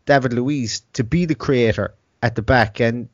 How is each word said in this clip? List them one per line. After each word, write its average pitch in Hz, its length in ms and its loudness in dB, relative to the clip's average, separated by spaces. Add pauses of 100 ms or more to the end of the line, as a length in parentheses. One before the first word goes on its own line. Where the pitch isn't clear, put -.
David 131 260 2
Luiz 123 500 -4 (100)
to 127 100 -2
be 160 220 0
the 156 100 0
creator 117 580 0 (300)
at 117 140 0
the 110 60 -4
back, 113 360 2
and, 117 360 0